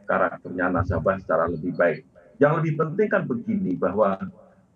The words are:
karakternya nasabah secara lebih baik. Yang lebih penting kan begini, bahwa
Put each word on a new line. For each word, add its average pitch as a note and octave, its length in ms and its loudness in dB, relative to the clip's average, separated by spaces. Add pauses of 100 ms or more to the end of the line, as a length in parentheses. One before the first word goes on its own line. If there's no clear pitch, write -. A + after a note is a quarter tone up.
karakternya F2+ 640 -2
nasabah F2+ 480 0
secara E2 320 0
lebih E2+ 240 -4
baik. E2 320 0 (320)
Yang D3 240 6
lebih D#3 120 0 (120)
penting G#3 240 0
kan F#3+ 160 0
begini, F#2+ 500 -2
bahwa F#2+ 460 0 (540)